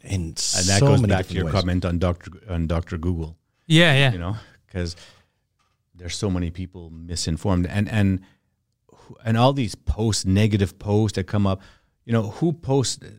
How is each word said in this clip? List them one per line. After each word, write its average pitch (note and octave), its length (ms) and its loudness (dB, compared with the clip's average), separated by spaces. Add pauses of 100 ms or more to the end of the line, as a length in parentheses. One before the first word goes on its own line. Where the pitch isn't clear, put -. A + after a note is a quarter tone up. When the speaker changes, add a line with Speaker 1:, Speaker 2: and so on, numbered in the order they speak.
Speaker 1:
in G2 200 -2
Speaker 2:
And D#2+ 140 -8
that G2 440 2
Speaker 1:
so C#3 80 6
Speaker 2:
goes C3+ 120 6
Speaker 1:
many G2+ 120 4
Speaker 2:
back F#2 160 2
to F2 60 -8
Speaker 1:
different - 20 -4
Speaker 2:
your F2+ 100 0
Speaker 1:
ways. D#2 80 -2
Speaker 2:
comment F2+ 300 0
on F2 140 -2
Doctor F2 320 -2 (200)
on E2 160 -2
Doctor E2+ 320 -4
Google. E2 380 -4 (300)
Speaker 3:
Yeah, D#3+ 280 6
yeah. C3+ 180 4
Speaker 2:
You F2+ 60 -4
know, F#2 180 -4 (340)
'cause F2 260 -6 (1000)
there's F2 220 -12
so G#2+ 140 -2
many F2 200 -2
people F2 400 -12
misinformed, E2+ 760 -2
and, G2+ 220 -2
and G2 320 2 (720)
who, - 320 -20
and A2+ 140 0
all C3 140 6
these C3 240 -2
posts, - 500 -2
negative G2+ 520 2
posts G#2 380 0
that F#2+ 120 -2
come G#2 180 0
up. G2 140 0 (440)
You A#2+ 80 -6
know, A2 180 0
who E3 220 -2
posts, C3+ 460 -2 (200)